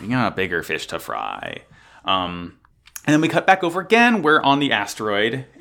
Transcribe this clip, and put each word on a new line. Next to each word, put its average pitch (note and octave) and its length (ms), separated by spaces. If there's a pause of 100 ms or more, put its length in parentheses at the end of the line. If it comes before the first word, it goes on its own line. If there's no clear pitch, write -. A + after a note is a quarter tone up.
We G2 80
got A#2+ 260
bigger F2 280
fish D#2+ 240
to E2+ 120
fry. G1+ 600 (440)
Um, F2+ 560 (460)
and D3 80
then D#3 80
we D#3+ 80
cut E3+ 180
back F#3+ 160
over E3+ 160
again. A3+ 420
We're D3+ 200
on C#3 180
the C3+ 140
asteroid, G#2+ 720 (160)